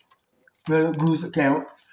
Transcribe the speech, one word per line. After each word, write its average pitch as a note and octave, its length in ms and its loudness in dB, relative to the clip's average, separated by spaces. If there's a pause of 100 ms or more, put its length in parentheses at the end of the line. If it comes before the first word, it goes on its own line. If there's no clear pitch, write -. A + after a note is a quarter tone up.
(680)
ovvero D#3+ 240 2
Goose, D#3+ 380 -2
che D#3 140 0
è C#3 40 2
un, C#3+ 180 0 (280)